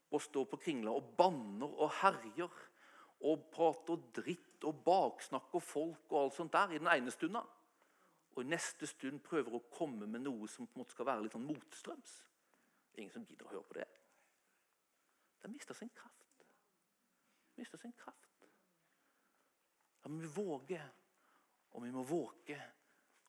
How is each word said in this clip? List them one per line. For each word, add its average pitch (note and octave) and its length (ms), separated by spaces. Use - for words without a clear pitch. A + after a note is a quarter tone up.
og D3 100
står - 260
på D3 160
Kringla A#2 320
og B2+ 220
banner C3 500
og D#3+ 320
herjer E3+ 640
og D3 260
prater D#3+ 480
dritt - 520
og D3+ 180
baksnakker E3 800
folk D#3+ 500
og D3 80
alt C3+ 160
sånt E3 160
der F3+ 220
i D3 40
den E3+ 120
ene B2+ 200
stunda, F#3 320
og B2+ 80
i C#3 80
neste - 360
stund C#3 360
prøver A#2+ 320
å A#2 160
komme A#2 360
med A#2 180
noe A2 260
som A#2+ 160
på - 80
en B2+ 80
måte - 120
skal A#2+ 120
være A2 180
litt G#2+ 100
sånn A#2+ 120
motstrøms, - 680
ingen G#2+ 160
som A#2 160
gidder - 200
å - 80
høre F2 120
på - 120
det. - 80
Det G3 80
mister C4 260
sin A#3 180
kraft. - 520
Mister - 200
sin A#3+ 200
kraft. - 480
Ja, C#3 60
men D#3 120
vi D#3+ 140
våger, D#3+ 480
og A#2+ 80
vi B2 80
må C3 160
våke, D3 500